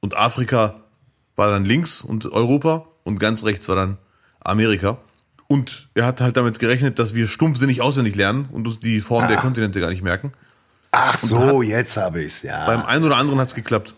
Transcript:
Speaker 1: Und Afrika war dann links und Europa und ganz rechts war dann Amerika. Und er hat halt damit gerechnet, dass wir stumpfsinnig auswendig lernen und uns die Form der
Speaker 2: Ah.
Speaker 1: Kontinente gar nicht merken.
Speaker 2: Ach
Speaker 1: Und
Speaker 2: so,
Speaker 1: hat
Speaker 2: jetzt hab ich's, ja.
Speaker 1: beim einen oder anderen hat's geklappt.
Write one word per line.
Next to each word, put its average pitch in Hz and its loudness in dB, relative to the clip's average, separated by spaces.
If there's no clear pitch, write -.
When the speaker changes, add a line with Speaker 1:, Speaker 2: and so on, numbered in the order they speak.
Speaker 1:
Und - -6
Afrika 117 0
war 104 4
dann 101 2
links 147 0
und - -6
Europa 143 2
und 175 -4
ganz 107 0
rechts 104 -2
war 95 2
dann 95 -2
Amerika. 107 0
Und 139 -2
er 117 2
hat 127 -2
halt 123 2
damit 120 0
gerechnet, 123 0
dass 110 -2
wir 113 0
stumpfsinnig 135 2
auswendig 123 0
lernen 113 0
und 113 -6
uns 110 -8
die 113 0
Form 117 0
der 107 2
Speaker 2:
Ah. - 0
Speaker 1:
Kontinente 110 -2
gar 85 -2
nicht 90 -6
merken. 98 -4
Speaker 2:
Ach - 2
Speaker 1:
Und 117 0
Speaker 2:
so, 127 4
Speaker 1:
hat 110 0
Speaker 2:
jetzt 113 -2
hab 92 -4
ich's, 76 -6
ja. 76 -6
Speaker 1:
beim 113 2
einen 151 0
oder 147 4
anderen 139 2
hat's 127 -2
geklappt. 110 -4